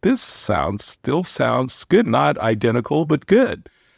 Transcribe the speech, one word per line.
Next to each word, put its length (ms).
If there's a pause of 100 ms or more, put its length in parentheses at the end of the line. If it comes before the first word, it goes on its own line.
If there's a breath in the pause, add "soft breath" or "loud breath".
this 200
sounds, 640
still 400
sounds 600
good. 240
Not 320
identical, 640
but 220
good." 420 (280 soft breath)